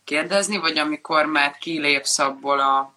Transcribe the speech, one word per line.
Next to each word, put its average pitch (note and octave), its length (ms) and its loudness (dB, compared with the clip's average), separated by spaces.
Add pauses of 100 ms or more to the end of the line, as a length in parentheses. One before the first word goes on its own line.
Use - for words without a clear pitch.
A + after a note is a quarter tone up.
kérdezni, F#3+ 540 -2
vagy D#3+ 200 -2
amikor D3+ 480 0
már D3 260 2
kilépsz D3 680 -2
abból C#3 400 0
a C#3 360 2